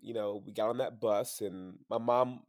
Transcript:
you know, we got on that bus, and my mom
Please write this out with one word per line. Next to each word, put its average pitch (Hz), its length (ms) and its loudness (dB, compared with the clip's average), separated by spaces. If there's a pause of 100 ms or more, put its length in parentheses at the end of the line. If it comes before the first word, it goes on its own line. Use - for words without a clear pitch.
you 117 120 -10
know, 104 300 -2
we 104 80 -14
got 110 180 2
on 120 80 0
that 120 220 -2
bus, 110 420 2
and 92 360 -8 (120)
my 113 80 0
mom 123 500 2